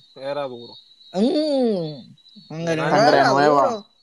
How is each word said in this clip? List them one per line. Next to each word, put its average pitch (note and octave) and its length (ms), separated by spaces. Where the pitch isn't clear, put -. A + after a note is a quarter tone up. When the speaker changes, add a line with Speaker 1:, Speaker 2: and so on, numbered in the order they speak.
Speaker 1:
era C#3 280
duro. A#2+ 300
Speaker 2:
Mm, A3+ 1000
Sangre E3 280
Speaker 1:
Sangre - 0
Speaker 2:
Nueva D#3+ 320
era - 200
Speaker 3:
Nueva. C#3+ 400
Speaker 2:
duro. A3 180